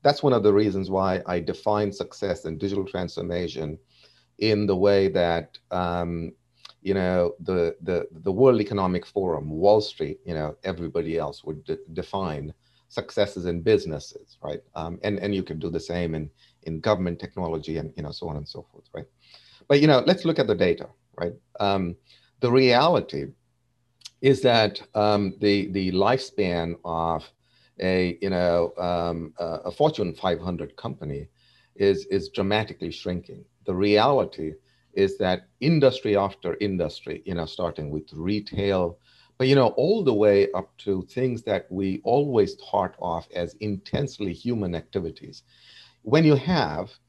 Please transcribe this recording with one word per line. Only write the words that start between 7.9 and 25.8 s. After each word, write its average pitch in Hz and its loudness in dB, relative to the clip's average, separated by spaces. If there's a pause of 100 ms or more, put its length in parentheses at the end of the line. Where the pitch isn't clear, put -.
the 82 -4
World 120 6
Economic 92 -2
Forum, 80 -4
Wall 98 4
Street, 78 -8
you 87 -8
know, 76 -6
everybody 85 -6
else 73 -6
would 76 -12
de-, - -8 (140)
define 80 -6 (340)
successes 101 -4
in 85 -4
businesses, 85 -2
right? 73 -8 (140)
Um, 82 -8
and, 101 -2
and 101 -2
you 95 0
can 80 -8
do 82 -6
the 82 -4
same 85 -4
in, 78 -6 (320)
in 80 -8
government 90 0
technology 80 -6
and, 78 -8
you 80 -10
know, 73 -10
so 85 -10
on 76 -8
and 73 -10
so - -16
forth, - -20
right? 76 -12 (600)
But, 143 6
you 151 8
know, 131 8
let's 185 2
look 165 2
at 131 4
the 107 2
data, 90 2 (300)
right? 85 -4 (260)
Um, 95 0 (460)
the 123 2
reality 127 4 (960)
is 135 4
that, 113 4 (140)
um, 104 2
the, 101 2
the 92 -2